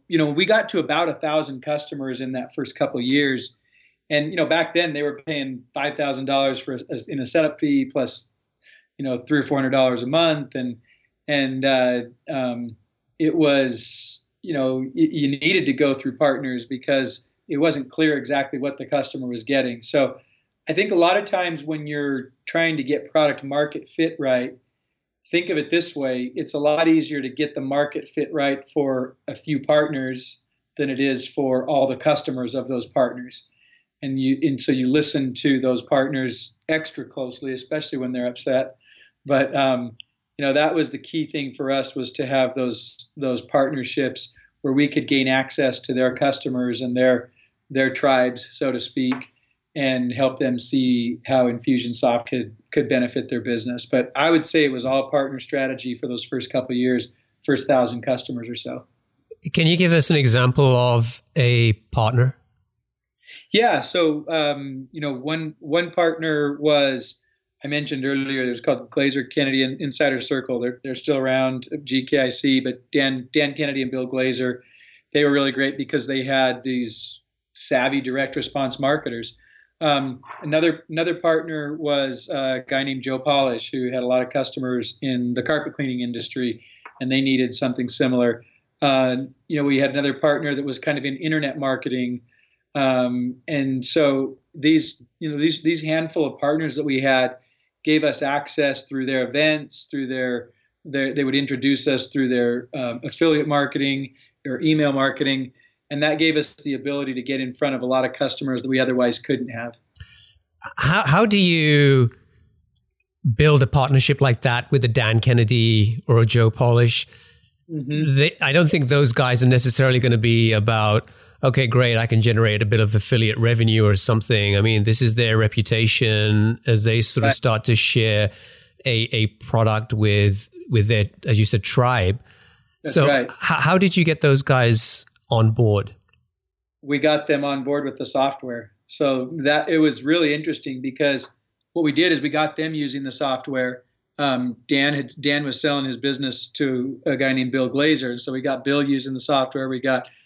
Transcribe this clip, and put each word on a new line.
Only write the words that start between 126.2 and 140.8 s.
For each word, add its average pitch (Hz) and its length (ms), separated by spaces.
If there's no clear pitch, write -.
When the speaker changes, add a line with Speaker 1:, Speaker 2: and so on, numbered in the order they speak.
Speaker 2:
as 110 180
they 113 180
sort 110 220
of 110 40
Speaker 1:
Right. 113 80
Speaker 2:
start 110 280
to 117 120
share 107 540
a, 117 260
a 110 140
product 110 680
with, 104 560
with 107 180
their, 107 220
as 107 120
you 107 60
said, 101 180
tribe. 120 580
Speaker 1:
That's - 100
Speaker 2:
So 143 120
Speaker 1:
right. 135 200
Speaker 2:
h-, - 120
how 156 380
did 185 200
you 175 80
get 156 180
those 139 180
guys 120 640
on 113 200
board? 107 440
Speaker 1:
We 143 180
got 151 280
them 143 180
on 139 200
board 143 200
with 135 140
the 131 80
software. 131 640
So 131 440
that, 147 240
it 165 100
was 147 240
really 151 300
interesting 147 480